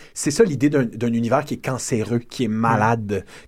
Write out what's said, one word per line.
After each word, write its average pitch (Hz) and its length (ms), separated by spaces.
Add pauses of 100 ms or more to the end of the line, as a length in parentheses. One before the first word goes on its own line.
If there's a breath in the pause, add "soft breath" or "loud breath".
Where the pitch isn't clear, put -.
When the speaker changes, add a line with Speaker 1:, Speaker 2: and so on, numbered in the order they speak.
(140 loud breath)
Speaker 1:
c'est - 180
ça 185 120
l'idée 147 260
d'un, 143 160
d'un 117 280
univers 117 320
qui - 100
est - 100
cancéreux, 117 540
qui - 260
est - 20
malade, 110 640
Speaker 2:
Ouais. 95 120 (240 loud breath)